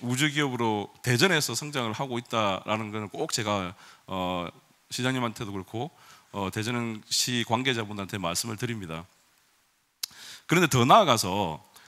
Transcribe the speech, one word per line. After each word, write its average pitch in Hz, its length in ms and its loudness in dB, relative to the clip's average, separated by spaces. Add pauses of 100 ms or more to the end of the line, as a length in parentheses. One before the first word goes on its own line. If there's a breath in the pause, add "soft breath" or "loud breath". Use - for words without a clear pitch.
우주 127 280 2
기업으로 120 720 0
대전에서 135 540 2
성장을 139 380 -4
하고 127 260 -4
있다라는 107 720 -2
건 107 180 -6
꼭 - 240 -4
제가, 101 400 -2 (320 loud breath)
어, 90 420 -4 (440)
시장님한테도 123 600 -2
그렇고, 110 380 -8 (420 loud breath)
어, 98 200 -4
대전시 117 960 -2
관계자분들한테 110 720 -2
말씀을 90 380 -2
드립니다. 95 480 -6 (1400 loud breath)
그런데 160 240 4
더 123 160 6
나아가서, 104 800 4 (240 loud breath)